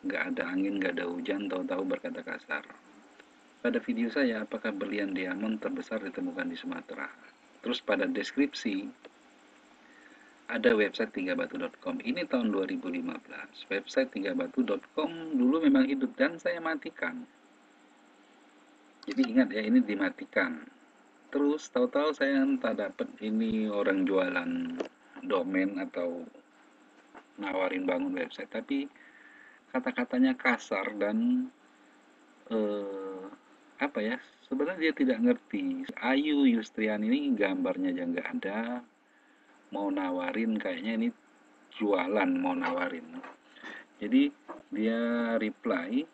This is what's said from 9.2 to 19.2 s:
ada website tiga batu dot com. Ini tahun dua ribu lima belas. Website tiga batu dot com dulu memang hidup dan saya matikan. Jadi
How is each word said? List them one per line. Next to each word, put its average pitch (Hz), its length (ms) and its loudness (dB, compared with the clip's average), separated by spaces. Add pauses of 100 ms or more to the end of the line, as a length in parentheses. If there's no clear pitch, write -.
ada 117 320 4
website 107 320 0
tiga 90 240 -2
batu - 240 -4
dot - 240 -6
com. - 160 -4
Ini 127 320 -2
tahun 117 240 2
dua 92 160 0
ribu 87 160 -6
lima 87 400 -6
belas. - 240 -14 (160)
Website - 480 -2
tiga - 160 -2
batu 254 320 0
dot - 320 -2
com - 160 -2
dulu 202 560 4
memang 135 240 6
hidup 131 240 -2
dan 170 240 2
saya 170 240 -2
matikan. 170 640 -6 (1800)
Jadi 240 320 0